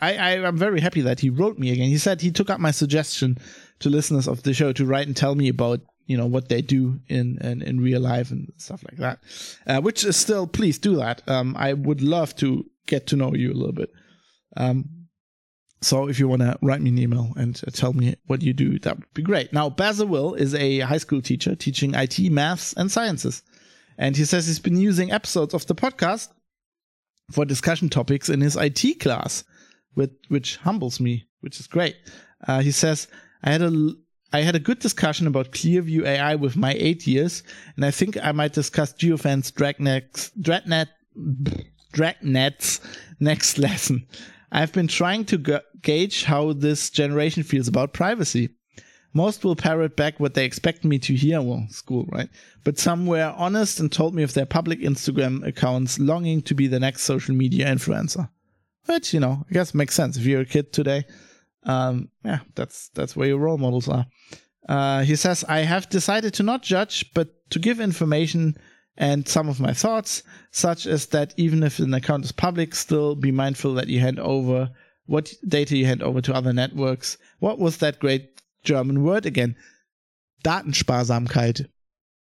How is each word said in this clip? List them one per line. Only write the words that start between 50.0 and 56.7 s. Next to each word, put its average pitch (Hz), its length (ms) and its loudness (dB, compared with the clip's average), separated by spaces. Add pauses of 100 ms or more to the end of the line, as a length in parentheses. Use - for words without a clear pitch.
what 143 140 0
they 135 100 2
expect - 400 -2
me 147 160 2
to 131 160 0
hear, 143 260 2
well, 120 280 -2
school, - 400 -6
right? - 200 -6 (360)
But 147 120 0
some 175 280 0
were 160 320 0
honest 202 420 0
and 151 100 0
told 165 240 0
me 160 100 0
of 131 100 -2
their 135 120 2
public 165 360 0
Instagram 135 640 0
accounts 127 520 0
longing 160 440 2
to - 100 -4
be 135 140 4
the 127 140 2